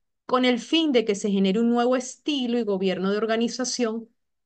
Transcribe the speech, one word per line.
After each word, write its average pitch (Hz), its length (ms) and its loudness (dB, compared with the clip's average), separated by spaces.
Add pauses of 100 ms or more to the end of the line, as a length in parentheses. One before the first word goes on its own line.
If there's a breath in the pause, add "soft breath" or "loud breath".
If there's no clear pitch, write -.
(280)
con 254 180 2
el 247 140 2
fin 320 320 0
de 240 120 4
que 214 120 0
se 202 160 -2
genere 196 280 2
un 233 120 2
nuevo 240 240 2
estilo 254 640 -4
y 233 40 0
gobierno 190 460 -2
de 202 80 0
organización 226 920 -2 (380)